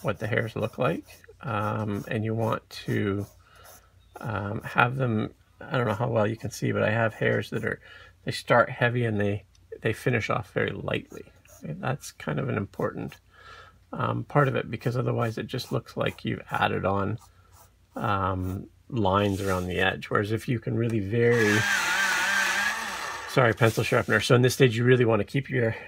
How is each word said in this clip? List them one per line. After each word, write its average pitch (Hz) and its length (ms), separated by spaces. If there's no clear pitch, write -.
what 131 160
the 110 80
hairs 113 280
look 107 220
like. 156 300
Um, 107 680
and 107 160
you 110 100
want 113 340
to, 101 400
um, 101 420
have 123 340
them, 117 360
I - 160
don't 120 100
know 107 80
how 117 140
well 110 180
you 110 100
can 107 140
see, - 220
but 104 100
I 104 80
have 113 240
hairs 117 360
that 110 140
are, - 160
they - 80
start - 360
heavy 123 360
and 107 160
they, 101 240
they 113 100
finish 120 380
off - 220
very 107 180
lightly. - 540
Okay, 156 160
that's - 340
kind 147 280
of 120 80
an 117 80
important, - 580
um, 117 320
part 147 240
of 123 80
it, - 140
because 117 260
otherwise 120 400
it - 100
just - 260
looks 123 240
like - 280
you've 120 260
added 101 360
on, 98 320
um, 95 720
lines 98 540
around 92 240
the 90 120
edge. 92 280
Whereas 107 260
if - 160
you 123 100
can 120 180
really 113 240
vary, 113 580
sorry, 120 240
pencil 113 320
sharpener. 110 360
So - 140
in 123 80
this 127 120
stage, 127 220
you 120 80
really 123 200
wanna 110 200
keep - 260
your, 117 260